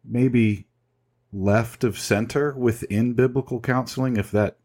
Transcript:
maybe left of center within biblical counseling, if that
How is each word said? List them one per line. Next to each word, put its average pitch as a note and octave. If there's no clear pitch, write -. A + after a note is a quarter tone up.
maybe A#2
left G2+
of G#2+
center C3+
within A#2+
biblical B2+
counseling, B2+
if G2+
that G#2